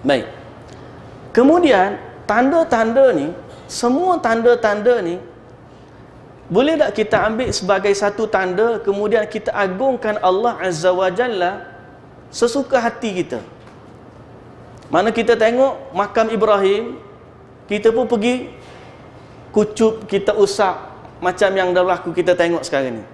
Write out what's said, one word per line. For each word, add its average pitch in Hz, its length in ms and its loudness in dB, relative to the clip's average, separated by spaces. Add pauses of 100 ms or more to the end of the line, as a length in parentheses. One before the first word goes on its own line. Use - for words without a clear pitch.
Baik. 135 240 0 (1040)
Kemudian, 262 640 4 (320)
tanda-tanda 254 880 2
ni, 151 160 -4 (320)
semua 320 560 0
tanda-tanda 226 800 2
ni, 175 160 -4 (1300)
boleh 277 320 2
tak 294 160 0
kita 214 320 0
ambil 220 240 -2
sebagai 196 480 0
satu 208 320 -2
tanda, 202 560 0
kemudian 208 400 0
kita 214 240 -8
agungkan 208 720 -2
Allah 190 400 0
Azza 180 320 0
wa 190 160 0
Jalla 196 560 -2 (680)
sesuka 262 480 0
hati 226 440 -4
kita? 117 160 -8 (1500)
Mana 196 240 2
kita 233 240 2
tengok 233 560 0
makam 202 400 0
Ibrahim, 214 640 2 (720)
kita 208 240 2
pun 233 160 0
pergi 247 460 -2 (1000)
kucup, 214 560 0
kita 196 300 0
usap, 196 400 2 (420)
macam 185 320 0
yang 185 240 0
dah 180 80 4
berlaku 175 320 -2
kita 175 220 2
tengok 170 260 0
sekarang 127 380 -4
ni. 92 120 -16